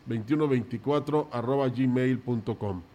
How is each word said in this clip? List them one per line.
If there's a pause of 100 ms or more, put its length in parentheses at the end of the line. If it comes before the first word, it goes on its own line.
veintiuno
veinticuatro
arroba
gmail
punto
com, (140)